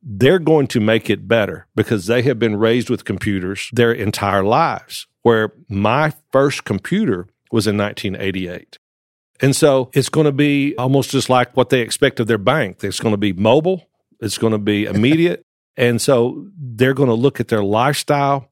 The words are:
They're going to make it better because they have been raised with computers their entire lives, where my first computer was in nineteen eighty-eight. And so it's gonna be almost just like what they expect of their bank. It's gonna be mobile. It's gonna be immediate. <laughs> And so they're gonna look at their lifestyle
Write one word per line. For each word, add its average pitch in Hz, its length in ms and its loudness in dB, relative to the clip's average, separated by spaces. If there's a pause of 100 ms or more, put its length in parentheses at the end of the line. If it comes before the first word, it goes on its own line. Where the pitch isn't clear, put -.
They're 131 360 2
going 156 300 2
to 123 120 0
make 110 300 0
it 101 160 -4
better 95 480 -2
because 104 320 -2
they 120 160 0
have 127 160 -2
been 107 180 0
raised 113 340 0
with 117 140 -4
computers 98 680 -6
their 117 200 2
entire 101 520 0
lives, 123 600 -2 (160)
where 110 300 2 (160)
my 113 440 0 (200)
first 135 320 2
computer 110 640 -4 (240)
was 110 160 0
in 101 100 0
nineteen 104 400 -4
eighty-eight. 92 640 -8 (640)
And 135 140 2
so 135 380 2
it's 135 160 0
gonna 151 220 2
be 143 440 0
almost 131 340 0
just 131 180 -2
like 123 280 2
what 127 140 2
they 131 100 2
expect 120 400 0
of 110 80 -2
their 113 100 2
bank. 107 460 -2
It's 95 160 -6
gonna 107 160 0
be 101 160 0
mobile. 143 560 2 (320)
It's 107 180 -8
gonna 110 200 0
be 104 260 0
immediate. 143 640 0
<laughs> - 40 -20 (220)
And 120 260 2
so 127 440 0 (120)
they're 127 360 0
gonna 131 200 2
look 127 260 0
at 117 80 -4
their 107 140 0
lifestyle 139 880 0